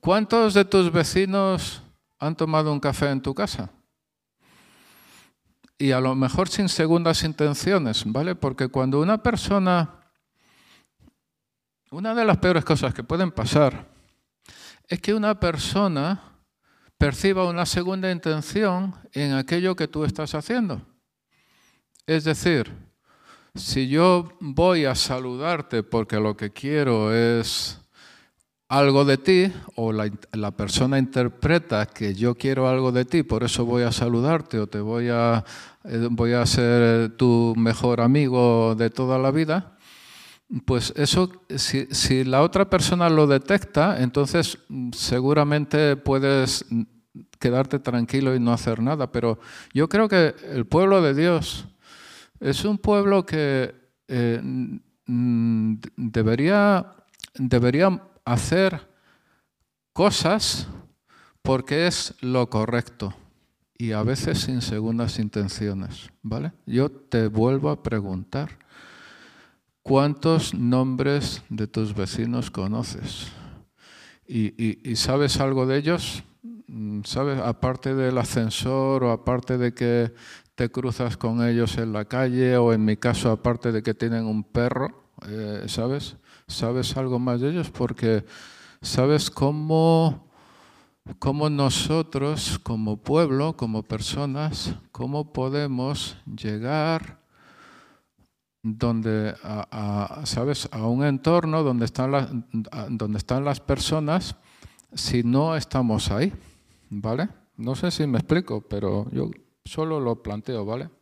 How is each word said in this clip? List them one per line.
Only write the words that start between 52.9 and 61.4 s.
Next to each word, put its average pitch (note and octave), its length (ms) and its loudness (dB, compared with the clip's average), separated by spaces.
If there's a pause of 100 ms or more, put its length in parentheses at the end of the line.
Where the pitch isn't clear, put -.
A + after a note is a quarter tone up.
que, C#3 480 0 (340)
eh, A#2+ 320 0 (680)
mm, A#2 680 0 (220)
debería, C#3+ 960 2 (420)
debería C3 680 2 (220)
hacer E3 600 0 (1040)
cosas - 760 0 (720)